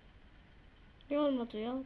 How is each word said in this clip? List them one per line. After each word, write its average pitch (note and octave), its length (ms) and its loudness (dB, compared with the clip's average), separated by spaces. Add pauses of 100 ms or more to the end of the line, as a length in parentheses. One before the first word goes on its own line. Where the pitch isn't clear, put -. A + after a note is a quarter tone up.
(1120)
Niye C#4+ 100 4
olmadı B3 380 2
ya A#3 160 -2 (120)